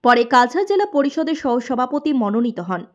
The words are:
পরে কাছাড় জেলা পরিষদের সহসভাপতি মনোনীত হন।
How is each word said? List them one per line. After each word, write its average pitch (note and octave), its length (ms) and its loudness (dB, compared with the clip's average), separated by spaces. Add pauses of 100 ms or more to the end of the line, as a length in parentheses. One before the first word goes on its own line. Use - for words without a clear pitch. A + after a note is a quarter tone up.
পরে A#3+ 200 4
কাছাড় B3 420 2
জেলা G4+ 200 0
পরিষদের D4+ 500 -2
সহসভাপতি B3+ 760 -2
মনোনীত A#3 460 0
হন। F3 220 -6 (140)